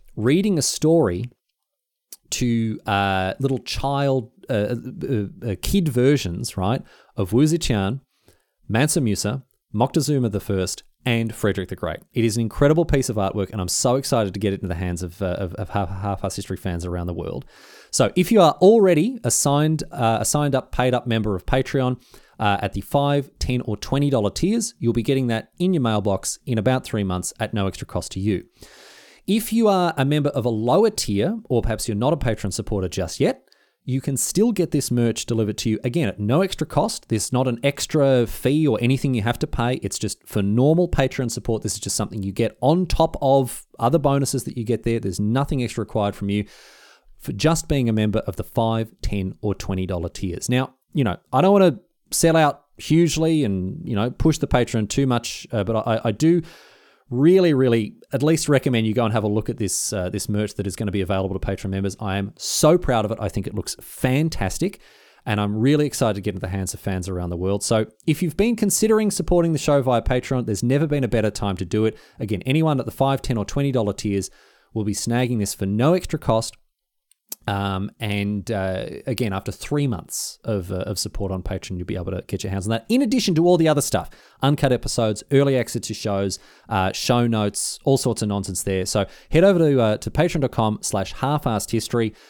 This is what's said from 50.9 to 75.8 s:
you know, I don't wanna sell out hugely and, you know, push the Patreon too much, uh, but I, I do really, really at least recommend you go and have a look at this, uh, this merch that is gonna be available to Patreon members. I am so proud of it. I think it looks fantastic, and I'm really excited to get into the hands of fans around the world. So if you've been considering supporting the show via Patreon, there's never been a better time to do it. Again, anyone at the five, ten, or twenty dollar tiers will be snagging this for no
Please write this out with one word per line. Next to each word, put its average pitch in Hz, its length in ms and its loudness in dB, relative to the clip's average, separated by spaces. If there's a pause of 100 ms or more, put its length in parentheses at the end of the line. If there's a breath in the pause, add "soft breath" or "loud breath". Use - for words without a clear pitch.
you 143 120 2
know, 92 120 0 (160)
I 131 80 2
don't 190 120 6
wanna 190 280 6 (300)
sell 165 260 4
out 151 280 2 (120)
hugely 160 680 2
and, 95 400 -2
you 120 120 -2
know, 113 140 0
push - 280 2
the - 80 -2
Patreon 117 420 0
too 139 180 0
much, - 460 -2
uh, 104 120 0
but 110 120 -2 (100)
I, 113 180 0
I 113 80 2
do 160 300 4 (680 loud breath)
really, 165 440 6
really 117 420 2 (160)
at 127 100 -2
least 156 260 2
recommend 127 380 2
you 104 80 0
go 117 100 2
and 107 80 0
have 110 120 0
a 104 120 0
look 107 140 -2
at - 60 -6
this, - 360 -4
uh, 92 160 -2
this 98 200 -6
merch 104 260 -2
that 98 120 -6
is 95 100 -6
gonna 104 160 -4
be 101 80 0
available 95 380 -2
to - 60 -8
Patreon 98 260 -4
members. 98 280 -4
I 98 200 -4
am 101 180 -4
so - 420 2
proud 120 260 0
of 104 60 -4
it. 110 100 -6
I 104 80 -2
think 98 200 -4
it - 60 -8
looks 101 260 -6
fantastic, 143 1000 -2 (460 soft breath)
and 104 140 0
I'm 104 160 -2
really 147 300 2
excited 113 280 0
to 101 60 -6
get 98 140 -4
into 92 120 -8
the 95 100 -4
hands 95 160 -4
of - 80 -14
fans 92 280 -4
around 90 220 -4
the 87 60 -4
world. 95 280 -2
So 110 220 2 (200)
if 156 160 0
you've 160 140 -2
been 226 180 2
considering 214 560 2
supporting 170 420 2
the 147 60 0
show 143 240 2
via 123 200 2
Patreon, 127 440 -2
there's 104 160 -2
never 139 240 2
been 143 180 0
a 110 40 0
better 107 240 0
time 98 240 -4
to 95 80 -6
do 107 200 0
it. 110 140 -2 (220 loud breath)
Again, 101 260 -4
anyone 151 320 2
at 117 80 -6
the 110 60 -8
five, 135 300 0
ten, 123 140 -2
or 101 80 -2
twenty 139 280 -2
dollar 107 200 0
tiers 98 380 -2 (420 soft breath)
will 110 120 -2
be 101 100 -2
snagging 120 460 0
this 98 120 -2
for 98 140 -6
no 117 280 2